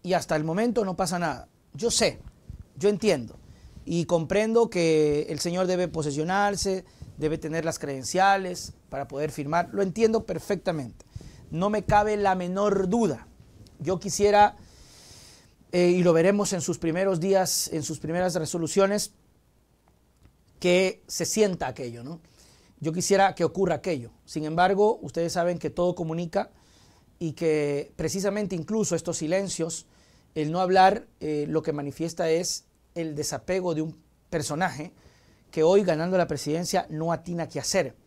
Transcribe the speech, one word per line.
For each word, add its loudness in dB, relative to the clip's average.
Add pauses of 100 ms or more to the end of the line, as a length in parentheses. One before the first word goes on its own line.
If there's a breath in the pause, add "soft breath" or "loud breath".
Y -2
hasta 0
el 0
momento 0
no -4
pasa -2
nada. -4 (240)
Yo -2
sé, 2 (580)
yo 2
entiendo. 0 (460 loud breath)
Y 0
comprendo 2
que 2
el -6
señor -2
debe 0
posesionarse, -2 (320 loud breath)
debe -2
tener -4
las -4
credenciales 0 (180)
para -8
poder -4
firmar. -2
Lo -2
entiendo 0
perfectamente. -6 (460 loud breath)
No -2
me -2
cabe 2
la 2
menor 0
duda. 0 (500)
Yo -4
quisiera, 4 (1120 loud breath)
eh, 4
y 4
lo 6
veremos 4
en -2
sus -4
primeros 0
días, 2
en -4
sus -8
primeras -2
resoluciones, 0 (1500)
que 2
se -6
sienta 0
aquello, -10
¿no? -14 (600 soft breath)
Yo -4
quisiera 2
que 0
ocurra 0
aquello. -6 (140)
Sin -8
embargo, 2
ustedes -4
saben 0
que -6
todo 0
comunica -4 (680 soft breath)
y -4
que 0
precisamente -4
incluso -2
estos -4
silencios, -4 (480 soft breath)
el -2
no -2
hablar, 6 (140)
eh, -2
lo 0
que -2
manifiesta -4
es 0 (320)
el -4
desapego -2
de -2
un -8 (280)
personaje -4 (600 soft breath)
que 2
hoy, 6
ganando 0
la 2
presidencia, -2
no -4
atina -6
qué -8
hacer. -2 (120)